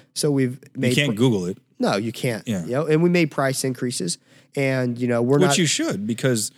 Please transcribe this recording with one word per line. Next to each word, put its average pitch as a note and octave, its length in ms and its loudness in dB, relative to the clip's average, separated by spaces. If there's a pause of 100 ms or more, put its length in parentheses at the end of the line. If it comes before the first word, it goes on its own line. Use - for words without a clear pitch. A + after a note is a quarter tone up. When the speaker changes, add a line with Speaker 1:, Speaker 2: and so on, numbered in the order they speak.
(140)
Speaker 1:
so D3 180 0
we've C3 260 0 (160)
made C3 160 0
Speaker 2:
You B2+ 60 0
can't C#3+ 140 2
Speaker 1:
pr- G#2 80 -2
Speaker 2:
Google A2 280 2
it. F#2+ 120 -6 (200)
Speaker 1:
No, F3+ 180 0
you A2 160 -4
can't. A2+ 340 -6
Speaker 2:
Yeah. F#2+ 180 -4
Speaker 1:
You F#2+ 80 -8
know, D3 140 -2
and D#3 160 2
we F3 80 4
made F3 220 2
price C3+ 320 -2
increases, C3 520 -4 (380)
and, C3 420 0
you A#2+ 120 -2
know, A#2 120 2
we're C3+ 200 4
Speaker 2:
Which F3+ 80 6
Speaker 1:
not C#3+ 100 2
Speaker 2:
you E3+ 80 2
should, G3 400 -2
because, A2+ 520 -2